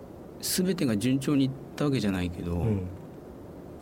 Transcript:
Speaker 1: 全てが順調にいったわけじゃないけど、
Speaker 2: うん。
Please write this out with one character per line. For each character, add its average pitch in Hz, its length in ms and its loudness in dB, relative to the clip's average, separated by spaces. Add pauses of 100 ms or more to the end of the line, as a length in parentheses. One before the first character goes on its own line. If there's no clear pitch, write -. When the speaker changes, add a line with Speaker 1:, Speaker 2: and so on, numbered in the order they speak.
(400)
Speaker 1:
全 185 340 2
て 165 120 0
が 113 100 4
順 127 220 4
調 143 180 2
に 135 80 6
い 131 40 4
っ - 20 0 (260)
た - 80 2
わ 147 60 4
け 131 100 4
じ 101 80 2
ゃ - 20 4
な 90 120 2
い 85 80 0
け 87 120 -6
ど、 87 120 -2
Speaker 2:
う 87 160 2
ん。 98 100 2 (1000)